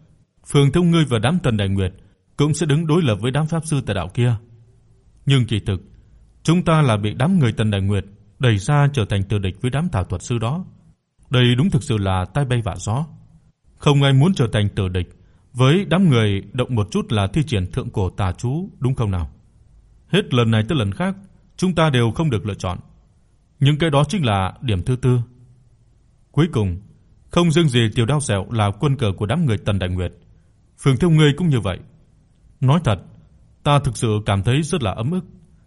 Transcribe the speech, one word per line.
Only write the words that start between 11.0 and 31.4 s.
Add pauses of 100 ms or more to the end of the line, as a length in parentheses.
Đây
đúng
thực
sự
là
tai
bay
vạ
gió. (720)
Không
ai
muốn
trở
thành
tử
địch (440)
với
đám
người (100)
động
một
chút
là
thi
triển
thượng
cổ
tà
chú,
đúng
không
nào? (800)
Hết
lần
này
tới
lần
khác, (400)
chúng
ta
đều
không
được
lựa
chọn. (840)
Những
cái
đó
chính
là
điểm
thứ
tư. (1120)
Cuối
cùng, (500)
không
riêng
gì (140)
tiểu
đao
sẹo
là
quân
cờ
của
đám
người
Tần
Đại
Nguyệt, (640)
Phương
Thiếu
ngươi
cũng